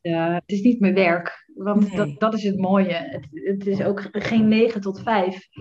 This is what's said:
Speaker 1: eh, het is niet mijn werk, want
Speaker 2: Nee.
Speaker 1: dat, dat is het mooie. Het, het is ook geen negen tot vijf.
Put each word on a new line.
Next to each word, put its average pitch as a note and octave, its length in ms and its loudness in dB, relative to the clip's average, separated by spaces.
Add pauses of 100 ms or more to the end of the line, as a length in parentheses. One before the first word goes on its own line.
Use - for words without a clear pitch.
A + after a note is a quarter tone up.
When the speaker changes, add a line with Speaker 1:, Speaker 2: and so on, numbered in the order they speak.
Speaker 1:
eh, E3 320 0
het F3 120 -2
is G3+ 160 -2
niet A#3+ 180 4
mijn F#3+ 140 4
werk, F3 640 0
want G3+ 320 2
Speaker 2:
Nee. F#3 100 -8
Speaker 1:
dat, D3 220 -2
dat A3 140 2
is G#3 100 -4
het F#3+ 140 -2
mooie. F#3 360 2
Het, - 380 -8
het G3 360 -6
is G3 160 -2
ook G3 280 -2
geen A3 360 0
negen A3 340 4
tot G3 200 -8
vijf. - 460 -2 (140)